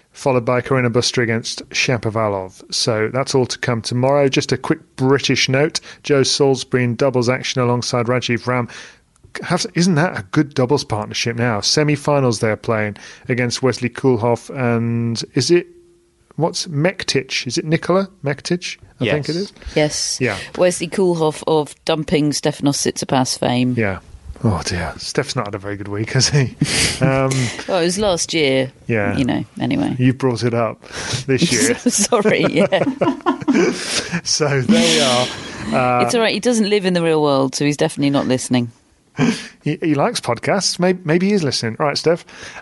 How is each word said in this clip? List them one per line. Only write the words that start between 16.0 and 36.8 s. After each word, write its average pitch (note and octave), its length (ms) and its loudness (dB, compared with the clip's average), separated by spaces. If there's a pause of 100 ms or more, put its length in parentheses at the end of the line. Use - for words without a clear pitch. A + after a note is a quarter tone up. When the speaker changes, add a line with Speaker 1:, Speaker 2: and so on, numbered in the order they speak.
Speaker 1:
what's F3 320 -2
Mektic? - 800 -2
Is A#2+ 120 -4
it - 80 -4
Nikola F3 420 0 (160)
Mektic? D3 540 -4 (200)
I - 60 -2
Speaker 2:
Yes. G#2+ 80 2
Speaker 1:
think D3 160 -2
it D3+ 80 -2
is. G3 160 -6 (220)
Speaker 3:
Yes. - 480 0
Speaker 1:
Yeah. G#2+ 160 0 (180)
Speaker 3:
Wesley F3+ 320 2
Koolhof E3 580 0
of D3+ 280 2 (100)
dumping D#3 460 2
Stefanos C#3+ 480 0 (120)
Tsitsipas - 480 0
fame. B2+ 380 0
Speaker 1:
Yeah. G2+ 220 -2 (440)
Oh F#2 220 2
dear, F2 320 -6
Steph's - 400 -4
not A#2 120 -4
had G#2 60 -12
a G#2+ 40 -6
very G2+ 180 -8
good G2 120 -10
week, G#2 240 -6
has - 180 2
he? C3+ 300 0
<laughs> - 440 0
Um, C3+ 260 2 (380)
Speaker 3:
Well, F#3 120 2
it E3 40 2
was F3 140 0
last G3 340 0
year. C3 400 2 (140)
Speaker 1:
Yeah. G2+ 320 0
Speaker 3:
You B2+ 80 2
know, C#3 180 -2 (160)
anyway. - 380 -2
Speaker 1:
You've B2+ 180 4
brought A#2+ 280 0
it A#2+ 100 0
up A#2 280 -2
<laughs> - 440 -8
this C3+ 260 2
year. E3+ 220 2
Speaker 3:
<laughs> - 40 -10
Sorry, G#3 720 2
yeah. F#3+ 360 2
Speaker 1:
<laughs> - 880 0 (520)
So C#3 380 0
there D#3+ 320 4
we D#3 80 2
are. B2 960 0
Uh, B2 60 4
Speaker 3:
It's A#2+ 80 0
all A#3 80 2
right, G#3+ 100 2
he G#3 80 -2
doesn't A3 300 2
live G#3 160 2